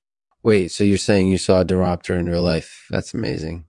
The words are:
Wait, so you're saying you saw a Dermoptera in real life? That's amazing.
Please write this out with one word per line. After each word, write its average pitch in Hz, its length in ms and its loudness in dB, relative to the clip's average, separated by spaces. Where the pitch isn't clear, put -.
Wait, 101 280 2
so - 140 -2
you're 101 140 4
saying 95 300 2
you 95 100 2
saw 92 240 2
a - 20 4
Dermoptera 90 540 -2
in 87 100 -2
real 87 140 -2
life? 82 480 -4
That's - 240 -6
amazing. 85 540 -8